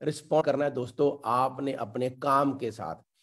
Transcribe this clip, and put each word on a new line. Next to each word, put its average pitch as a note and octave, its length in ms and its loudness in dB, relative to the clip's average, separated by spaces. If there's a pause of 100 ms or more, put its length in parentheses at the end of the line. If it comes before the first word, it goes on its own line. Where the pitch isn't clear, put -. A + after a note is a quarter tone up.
रिस्पॉन्ड D#3 440 0
करना C#3+ 200 2
है C#3+ 60 0
दोस्तों, B2+ 540 0
आपने C3 480 0
अपने B2 360 -4
काम C#3 480 2
के A2+ 140 -4
साथ, E2 240 -8 (280)